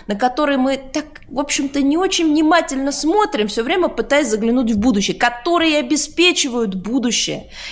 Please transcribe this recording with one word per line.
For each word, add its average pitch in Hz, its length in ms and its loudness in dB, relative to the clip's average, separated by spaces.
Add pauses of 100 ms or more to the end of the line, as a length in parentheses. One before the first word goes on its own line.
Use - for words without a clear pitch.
на 208 80 -2
которые 262 440 0
мы 269 180 0
так, - 540 -8
в 240 100 -6
общем-то, 285 400 -2
не 277 160 2
очень 359 340 0
внимательно 302 600 2
смотрим, 320 560 0
все 226 160 -2
время 339 240 0
пытаясь 277 400 0
заглянуть 226 440 0
в 208 60 0
будущее, 202 380 2
которые 311 600 2
обеспечивают 285 960 0
будущее. 202 720 -4 (240)